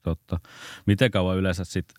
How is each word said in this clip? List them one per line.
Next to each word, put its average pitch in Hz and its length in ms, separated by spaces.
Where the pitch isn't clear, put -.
totta. - 380
Miten 104 240
kauan 92 260
yleensä 92 280
sit 87 220